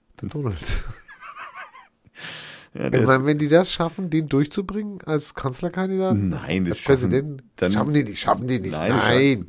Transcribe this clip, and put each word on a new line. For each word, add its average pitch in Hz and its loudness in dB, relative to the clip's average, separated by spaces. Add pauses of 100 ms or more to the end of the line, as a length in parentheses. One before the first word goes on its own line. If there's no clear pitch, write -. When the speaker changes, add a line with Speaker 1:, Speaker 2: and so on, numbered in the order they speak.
(220)
Speaker 1:
Der - -8
Donald. 127 -4
Speaker 2:
<laughs> - -12 (2000)
Ja, - -4
der 127 4
Speaker 1:
Ich - 6
Speaker 2:
ist - 6
Speaker 1:
meine, 131 6
wenn 151 4
die 147 0
das 175 6
schaffen, 175 -4
den 156 0
durchzubringen 196 -2
als 151 -4
Kanzlerkandidaten, 185 -2
Speaker 2:
Nein, 92 -2
das 87 0
Speaker 1:
als - -8
Speaker 2:
schaffen 131 2
Speaker 1:
Präsidenten, 135 -2 (160)
Speaker 2:
dann 92 2
Speaker 1:
schaffen 143 0
die 147 4
nicht, 104 -10
schaffen - 0
die 123 0
nicht. - -6
Speaker 2:
Nein, 80 -2
das 113 2
Speaker 1:
Nein, 120 4
Speaker 2:
schaffen, - -8